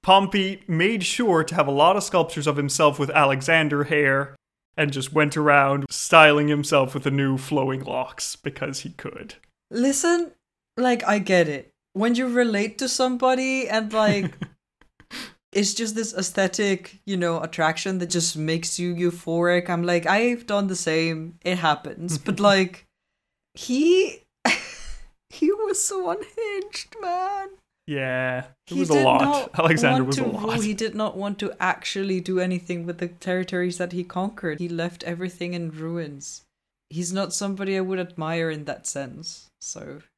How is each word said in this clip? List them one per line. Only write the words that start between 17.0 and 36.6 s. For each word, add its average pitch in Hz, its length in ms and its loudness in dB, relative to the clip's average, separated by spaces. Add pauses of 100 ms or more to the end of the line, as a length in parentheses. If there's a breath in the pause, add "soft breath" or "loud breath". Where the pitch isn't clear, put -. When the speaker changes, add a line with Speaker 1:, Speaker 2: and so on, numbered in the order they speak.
Speaker 2:
you 196 120 -4
know, 170 260 0
attraction 165 560 -2
that 175 100 -4
just 165 260 -2
makes 160 440 -4
you 175 160 -2
euphoric. 175 760 0
I'm 170 140 0
like, 175 240 0
I've 233 400 2
done 202 180 0
the 190 100 -2
same. 165 680 -2
It 180 160 -2
happens. 160 580 -2
But, 190 220 -4
Speaker 1:
<laughs> 202 120 8
Speaker 2:
like, 185 340 2 (680)
he, 339 680 2 (220)
<laughs> - 40 4 (800 loud breath)
he 320 220 0
was 415 340 -2
so 370 240 -4
unhinged, 415 880 -8
man. 381 500 -4 (380)
Speaker 1:
Yeah, 127 580 -4 (220)
it - 60 -12
Speaker 2:
He 175 60 -2
Speaker 1:
was 170 120 0
a - 20 6
Speaker 2:
did 139 100 6
Speaker 1:
lot. 131 180 6
Speaker 2:
not 285 380 0
Speaker 1:
Alexander 139 440 4
Speaker 2:
want 127 40 0
Speaker 1:
was 135 120 0
a - 40 0
Speaker 2:
to 117 60 -2
Speaker 1:
lot. - 140 -6
Speaker 2:
rule. 226 180 -2
He 214 120 -2
did 220 220 -4
not 214 220 -4
want 202 220 -6
to 208 200 -4
actually 190 640 -2
do 185 180 -2
anything 180 460 -4
with 170 140 -8
the 175 100 -4
territories 180 720 -4
that 180 120 -4
he 180 140 -6
conquered. 180 540 -6
He 175 100 -4
left 170 340 -6
everything 175 520 -6
in 170 160 -6
ruins. 156 720 -10 (460)